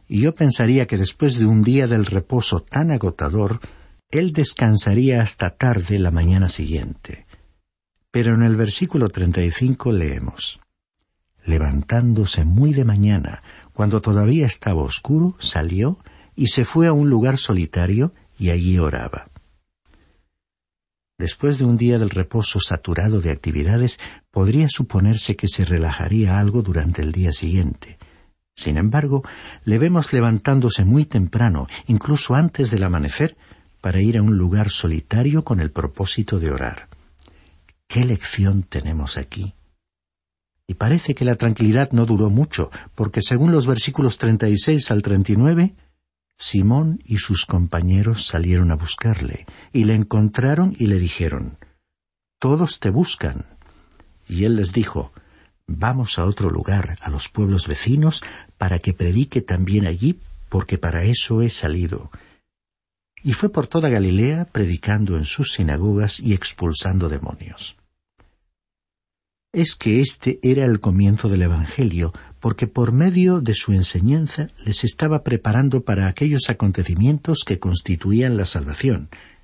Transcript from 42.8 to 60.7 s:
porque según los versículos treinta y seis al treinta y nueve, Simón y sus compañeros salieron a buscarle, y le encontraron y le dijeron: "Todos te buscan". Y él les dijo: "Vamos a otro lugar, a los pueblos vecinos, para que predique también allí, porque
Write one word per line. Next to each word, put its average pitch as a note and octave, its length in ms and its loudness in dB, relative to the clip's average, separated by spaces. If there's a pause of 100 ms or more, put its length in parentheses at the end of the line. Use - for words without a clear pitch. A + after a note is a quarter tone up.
porque G#2 260 -4
según C3+ 300 2
los D3 140 4
versículos C3 520 0
treinta A2 320 2
y G#2 80 2
seis D3+ 340 0
al G#2 100 2
treinta G2 300 0
y G2+ 60 2
nueve, E3 360 4 (680)
Simón B2+ 640 2
y A2 120 -2
sus - 280 -2
compañeros F#2 840 0
salieron F2 440 2
a D#2+ 40 0
buscarle, - 680 -4 (260)
y A2 140 2
le A2 100 4
encontraron A#2+ 840 0
y A#2 100 0
le G2 120 2
dijeron: C#2+ 580 -4 (840)
"Todos D3+ 400 0
te G#2 100 -2
buscan". F#2 560 -2 (840)
Y F2 160 -2
él A2+ 140 2
les F#2 160 -2
dijo: G2+ 400 -4 (520)
"Vamos A2 540 -4
a F2 60 0
otro G2+ 240 -2
lugar, G2 520 -2
a - 80 -10
los C#2+ 200 -6
pueblos G2 380 -2
vecinos, C#3 540 0 (360)
para F2+ 220 -2
que F#2+ 140 -2
predique A2+ 480 0
también F#2+ 460 0
allí, G2 320 -2 (300)
porque F#2 280 -2